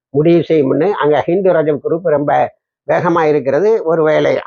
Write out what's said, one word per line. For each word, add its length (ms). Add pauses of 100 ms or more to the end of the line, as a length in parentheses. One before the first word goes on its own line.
(100)
முடிவு 380
செய்யும்னு 420
அங்க 300
ஹிந்து 320
ரஜப் 320
குரூப் 240
ரொம்ப 440 (400)
வேகமா 300
இருக்கிறது. 640
ஒருவேளை 640